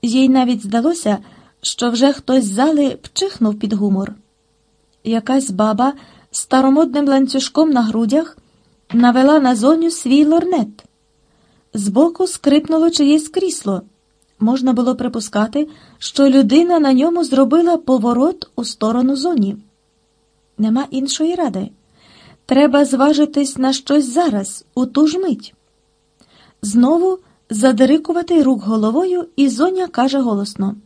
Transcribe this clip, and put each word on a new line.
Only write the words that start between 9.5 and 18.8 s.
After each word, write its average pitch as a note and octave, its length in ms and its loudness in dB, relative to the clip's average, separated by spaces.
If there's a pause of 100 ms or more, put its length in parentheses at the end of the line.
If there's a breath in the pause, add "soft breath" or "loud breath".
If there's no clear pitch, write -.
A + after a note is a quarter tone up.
Зоню D#4+ 360 2
свій C#4+ 340 2
лорнет. E4 600 -2 (880)
Збоку B3+ 540 0
скрипнуло D#4 600 0
чиєсь D4+ 400 0
крісло. G#3 520 -4 (580)
Можна B3+ 340 0
було A#3+ 220 0
припускати, A#3+ 720 -4 (300 loud breath)
що - 320 0
людина C#4 500 4
на C#4 140 2
ньому E4+ 300 0
зробила C#4 540 2
поворот B3+ 800 -2
у A#3+ 80 -8
сторону B3 520 -2